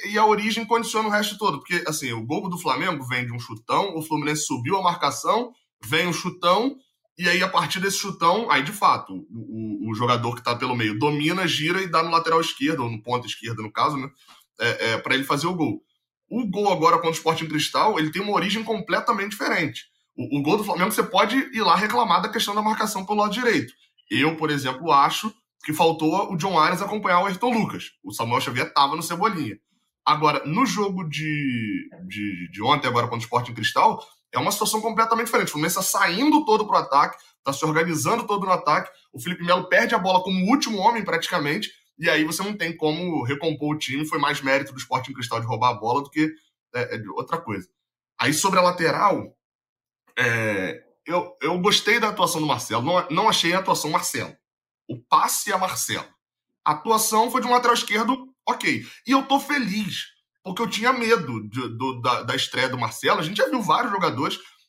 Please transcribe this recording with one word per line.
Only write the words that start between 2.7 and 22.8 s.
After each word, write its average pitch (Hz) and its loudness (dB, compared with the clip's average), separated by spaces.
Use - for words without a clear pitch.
vem 123 -4
de 120 -8
um 120 -8
chutão, 156 -2
o 156 -6
Fluminense 151 -2
subiu 139 -2
a 190 -2
marcação, 175 0
vem 156 2
um 170 0
chutão, 185 0
e 175 0
aí, 175 4
a 190 0
partir 156 0
desse 196 -2
chutão, 190 2
aí, 139 4
de 151 -4
fato, 127 2
o, 107 -8
o, - -4
o 110 -4
jogador 120 0
que - -16
tá 120 -2
pelo 123 -4
meio 110 0
domina, 151 0
gira 156 0
e 190 -4
dá 160 2
no 170 -2
lateral 165 2
esquerdo, 151 -2
ou 117 -4
no 107 -8
ponta 120 -4
esquerda, 110 -8
no 107 -10
caso, 143 0
né, 123 -8
é, 113 0
é, 110 0
pra 131 -2
ele 135 0
fazer 147 0
o 185 -2
gol. 139 -2
O 226 -4
gol 196 2
agora 165 6
contra 165 0
o 165 -2
Sporting 160 -2
Cristal, 147 2
ele 156 0
tem 180 -6
uma 202 -2
origem 196 0
completamente 208 -2
diferente. 180 -4
O, 135 -4
o - -2
gol 160 4
do 208 0
Flamengo, 190 0
você 220 0
pode 208 2
ir 226 -2
lá 175 4
reclamar 208 2
da 208 -2
questão 208 -2
da 214 0
marcação 208 -2